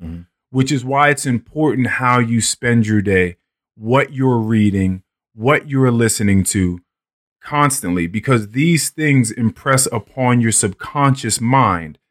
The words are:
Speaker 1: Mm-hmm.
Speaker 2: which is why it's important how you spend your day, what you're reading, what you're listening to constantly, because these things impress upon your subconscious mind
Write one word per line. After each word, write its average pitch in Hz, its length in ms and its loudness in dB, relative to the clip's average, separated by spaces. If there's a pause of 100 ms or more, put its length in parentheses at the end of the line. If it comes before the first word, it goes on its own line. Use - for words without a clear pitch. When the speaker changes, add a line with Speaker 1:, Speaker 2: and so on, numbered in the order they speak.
Speaker 1:
Mm-hmm. 85 200 -12 (280)
Speaker 2:
which 131 220 0
is 127 140 -2
why 139 240 2
it's 147 160 -2
important 127 600 -2
how 123 320 0
you 117 220 0
spend 117 460 0
your 107 140 2
day, 92 360 0 (380)
what 117 380 -2
you're 131 260 0
reading, 98 640 0 (300)
what 127 360 0
you're 135 220 2
listening 107 540 2
to 90 340 -2 (600)
constantly, 139 680 -2
because 107 420 -2
these 151 400 0
things 139 420 0
impress 127 600 -2
upon 123 500 -2
your 113 100 0
subconscious 131 880 -2
mind 101 580 0 (120)